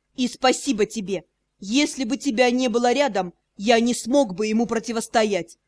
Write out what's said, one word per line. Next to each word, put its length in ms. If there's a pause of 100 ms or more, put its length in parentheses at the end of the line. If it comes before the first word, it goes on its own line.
(140)
"И 140
спасибо 580
тебе! 380 (340)
Если 460
бы 120
тебя 360
не 160
было 240
рядом, 420 (220)
я 240
не 140
смог 400
бы 120
ему 200
противостоять. 1000